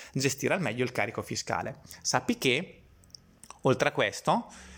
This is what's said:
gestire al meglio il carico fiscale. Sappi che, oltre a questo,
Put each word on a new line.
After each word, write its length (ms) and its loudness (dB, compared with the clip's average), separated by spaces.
gestire 420 0
al 60 0
meglio 240 0
il 60 0
carico 320 -2
fiscale. 580 -4
Sappi 380 0
che, 440 0
oltre 300 4
a 20 2
questo, 540 2